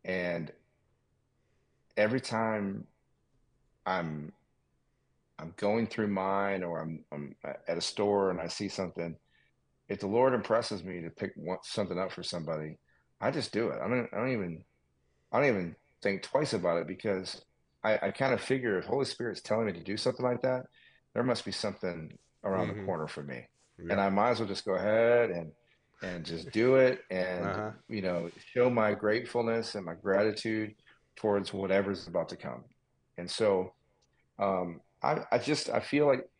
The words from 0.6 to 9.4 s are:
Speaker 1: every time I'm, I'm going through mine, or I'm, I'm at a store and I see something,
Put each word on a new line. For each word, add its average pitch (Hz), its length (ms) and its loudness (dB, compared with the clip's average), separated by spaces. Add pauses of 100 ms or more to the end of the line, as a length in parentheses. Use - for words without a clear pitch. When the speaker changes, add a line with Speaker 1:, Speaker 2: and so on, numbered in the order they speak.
Speaker 1:
every 113 260 4
time 110 640 0 (1000)
I'm, 82 460 -2 (1080)
I'm 82 180 -14
going 107 300 2
through 107 200 0
mine, 98 560 0
or 85 160 -4
I'm, 80 320 -8
I'm 73 240 -8 (100)
at 85 320 -4
a 87 40 -2
store 101 500 2
and 87 100 -2
I 85 60 -4
see 98 220 -6
something, 85 460 -6 (720)